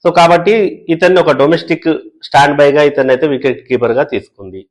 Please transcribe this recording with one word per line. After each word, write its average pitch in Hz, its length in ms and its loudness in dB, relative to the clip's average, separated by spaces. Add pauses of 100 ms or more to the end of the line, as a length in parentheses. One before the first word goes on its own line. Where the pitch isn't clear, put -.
So 175 120 2
కాబట్టి 170 360 2 (360)
ఇతన్ని 180 320 0
ఒక 156 100 0
డొమెస్టిక్ 156 560 -2 (360)
స్టాండ్ 143 340 0
బైగా 143 240 4
ఇతన్ని 143 320 0
అయితే 143 140 -2
వికెట్ 131 400 -4
కీపర్గా 120 360 -2
తీసుకుంది. 98 680 -12